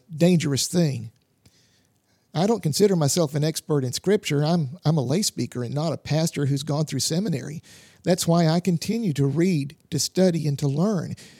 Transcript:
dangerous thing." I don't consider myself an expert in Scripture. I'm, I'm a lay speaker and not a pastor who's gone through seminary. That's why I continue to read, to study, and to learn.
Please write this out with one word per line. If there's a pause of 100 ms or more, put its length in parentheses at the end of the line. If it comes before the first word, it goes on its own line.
(160)
dangerous
thing." (1300)
I
don't
consider
myself
an
expert
in
Scripture.
I'm,
I'm
a
lay
speaker
and
not
a
pastor
who's
gone
through
seminary. (420)
That's
why
I
continue
to
read, (160)
to
study,
and
to
learn. (260)